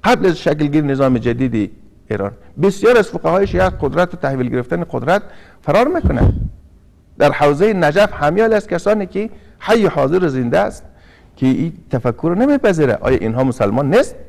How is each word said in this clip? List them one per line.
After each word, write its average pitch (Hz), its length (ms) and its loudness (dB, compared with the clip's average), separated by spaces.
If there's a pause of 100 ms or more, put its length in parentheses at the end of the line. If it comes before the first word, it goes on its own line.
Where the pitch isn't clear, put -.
قبل 214 220 2
از 165 120 2
شکلگیری 151 480 0
نظام 135 320 2
جدید 117 540 -2 (360)
ایران، 101 240 -4 (300)
بسیار 208 340 2
از 208 120 2
فقهای 180 380 0
شیعه 185 240 0 (100)
قدرت 175 340 -2
و - 20 -14
تحویل 131 320 -4
گرفتن 123 420 -4
قدرت 165 320 -2 (400)
فرار 208 260 2
می‌کنند. - 640 0 (680)
در 143 140 4
حوزهٔ 147 400 2
نجف 185 400 2
همیال 196 400 0
از 202 140 0
کسانی 196 400 -2
که 208 240 -6 (280)
حی 214 280 2
حاضر 156 420 0
زنده 131 300 -2
است - 260 -4 (520)
که 131 100 -2
این 143 260 0 (180)
تفکر 123 380 -4
رو 175 60 0
نمیپذیره. 202 680 2
آیا 131 160 0
اینها 113 280 -2
مسلمان 127 500 0
نیست؟ - 220 2 (120)